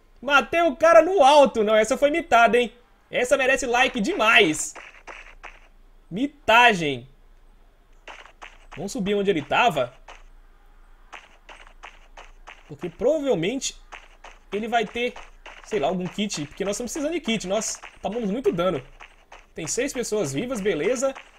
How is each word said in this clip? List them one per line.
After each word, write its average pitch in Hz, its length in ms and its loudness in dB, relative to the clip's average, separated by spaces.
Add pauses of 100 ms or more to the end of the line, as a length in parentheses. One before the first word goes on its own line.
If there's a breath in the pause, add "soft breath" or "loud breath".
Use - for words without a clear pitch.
(220)
Matei 285 400 0
o 330 140 2
cara 330 260 8
no 349 220 4
alto! 262 400 6
Não, 214 100 2
essa 220 240 2
foi 285 140 2
mitada, 233 460 4
hein? 240 160 -2 (360)
Essa 247 280 0
merece 269 280 -2
like 247 360 0
demais! 226 720 2 (1400)
Mitagem! 208 960 0 (1700)
Vamos 180 160 -10
subir 202 240 -2
onde 202 140 0
ele 160 120 0
tava. 151 520 0 (2750)
Porque 160 220 -12
provavelmente 254 880 -2 (760)
ele 214 160 -6
vai 233 180 -2
ter, 240 280 -6 (520)
sei 214 140 -6
lá, 143 80 0
algum 180 180 -4
kit. 185 400 -6
Porque - 200 -10
nós 202 100 -4
estamos 247 160 -10
precisando 311 220 -6
de 349 80 -6
kit, 220 260 -4
nós 208 320 -6 (220)
tomamos 208 280 -6
muito 262 220 -2
dano. 175 320 -2 (720)
Tem 165 100 -10
seis 269 280 -6
pessoas 208 400 -4
vivas, 240 260 -6
beleza. 214 540 -2 (260)